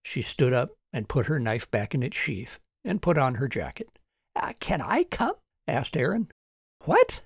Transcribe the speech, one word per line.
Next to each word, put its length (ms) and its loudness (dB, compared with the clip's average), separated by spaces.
She 160 -4
stood 320 2
up 160 2
and 160 -6
put 160 0
her 140 0
knife 320 -2
back 240 -2
in 80 2
its 120 -4
sheath 440 -6
and 160 -2
put 160 2
on 180 2
her 120 -2
jacket. 420 -6
"Uh, 240 -4
can 220 0
I 240 2
come?" 280 -2
asked 300 -2
Aaron. 320 0
"What?" 400 4